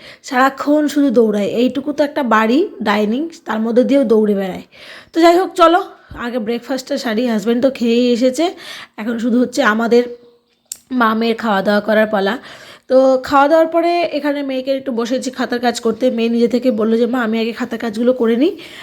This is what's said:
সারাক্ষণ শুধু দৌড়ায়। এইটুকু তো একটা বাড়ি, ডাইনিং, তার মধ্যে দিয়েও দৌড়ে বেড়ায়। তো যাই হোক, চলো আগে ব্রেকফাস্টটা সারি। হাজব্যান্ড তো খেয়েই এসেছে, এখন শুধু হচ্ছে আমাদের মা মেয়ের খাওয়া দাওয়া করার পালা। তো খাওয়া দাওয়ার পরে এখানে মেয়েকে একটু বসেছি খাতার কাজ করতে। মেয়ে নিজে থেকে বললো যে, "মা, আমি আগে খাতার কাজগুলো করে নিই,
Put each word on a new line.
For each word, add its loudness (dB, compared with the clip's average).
সারাক্ষণ 0
শুধু 0
দৌড়ায়। 2
এইটুকু -2
তো 0
একটা -4
বাড়ি, 2
ডাইনিং, -2
তার -4
মধ্যে 2
দিয়েও 2
দৌড়ে 2
বেড়ায়। -6
তো 0
যাই 6
হোক, -2
চলো 4
আগে -8
ব্রেকফাস্টটা -6
সারি। -2
হাজব্যান্ড 0
তো 2
খেয়েই 0
এসেছে, 0
এখন -6
শুধু 0
হচ্ছে 0
আমাদের 2
মা 0
মেয়ের 0
খাওয়া -2
দাওয়া 0
করার 2
পালা। -2
তো 4
খাওয়া 4
দাওয়ার 4
পরে 0
এখানে -4
মেয়েকে -4
একটু -4
বসেছি -4
খাতার -4
কাজ -2
করতে। 0
মেয়ে 0
নিজে 2
থেকে 0
বললো 0
যে, 2
"মা, -2
আমি -2
আগে -2
খাতার -8
কাজগুলো 0
করে 0
নিই, 0